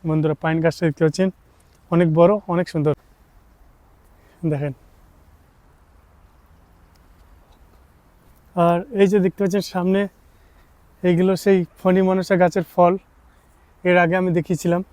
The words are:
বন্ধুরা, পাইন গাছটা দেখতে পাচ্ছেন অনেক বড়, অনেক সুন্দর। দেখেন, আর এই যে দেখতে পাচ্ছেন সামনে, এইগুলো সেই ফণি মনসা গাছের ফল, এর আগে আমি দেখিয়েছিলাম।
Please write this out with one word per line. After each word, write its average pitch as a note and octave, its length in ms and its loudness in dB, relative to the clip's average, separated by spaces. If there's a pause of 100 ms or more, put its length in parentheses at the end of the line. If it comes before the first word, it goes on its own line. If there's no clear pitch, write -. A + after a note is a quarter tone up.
বন্ধুরা, D#3 340 0
পাইন D#3+ 200 -2
গাছটা E3 240 -2
দেখতে D3+ 180 -4
পাচ্ছেন F#3 240 0 (640)
অনেক E3+ 140 2 (120)
বড়, F3+ 140 6 (200)
অনেক F3 200 -2
সুন্দর। D3+ 200 -2 (1600)
দেখেন, C#3+ 220 -6 (3750)
আর E3+ 220 2 (240)
এই G3+ 100 6
যে G#3 140 2
দেখতে - 180 -4
পাচ্ছেন G3 200 -2 (100)
সামনে, F#3+ 280 0 (1040)
এইগুলো F3+ 280 2 (120)
সেই G3 140 2 (220)
ফণি F#3 280 2
মনসা F#3 340 -2
গাছের F3+ 320 0
ফল, F3 200 4 (920)
এর F3+ 200 2
আগে E3+ 180 0
আমি F#3 160 -2
দেখিয়েছিলাম। F3 440 -2 (120)